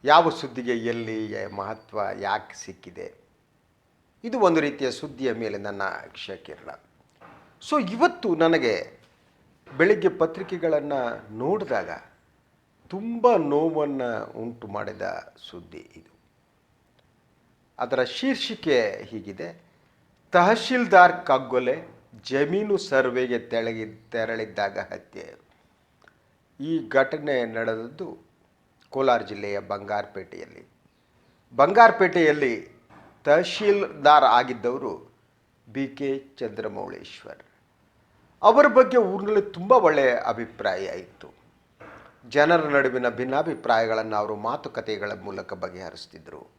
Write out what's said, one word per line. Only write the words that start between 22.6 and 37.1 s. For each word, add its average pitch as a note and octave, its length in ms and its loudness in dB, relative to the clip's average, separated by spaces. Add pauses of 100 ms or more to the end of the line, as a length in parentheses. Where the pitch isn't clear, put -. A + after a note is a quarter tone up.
ಸರ್ವೆಗೆ B2+ 640 0
ತೆಳಗಿ-, A2+ 720 -8
ತೆರಳಿದ್ದಾಗ A2 680 -6
ಹತ್ಯೆ." - 560 -14 (1300)
ಈ D#3 280 -4
ಘಟನೆ C3+ 560 0
ನಡೆದದ್ದು A2+ 880 -8 (580)
ಕೋಲಾರ B2+ 320 0
ಜಿಲ್ಲೆಯ G2+ 360 -8
ಬಂಗಾರಪೇಟೆಯಲ್ಲಿ. G2+ 1120 -10 (880)
ಬಂಗಾರಪೇಟೆಯಲ್ಲಿ D#3+ 1300 4 (420)
ತಹಶೀಲ್ದಾರ್ D3+ 1000 4
ಆಗಿದ್ದವರು A#2+ 880 0 (600)
ಬಿ C3+ 160 -6
ಕೆ C3+ 360 -6 (120)
ಚಂದ್ರಮೌಳೇಶ್ವರ್. G2+ 1040 -10 (1040)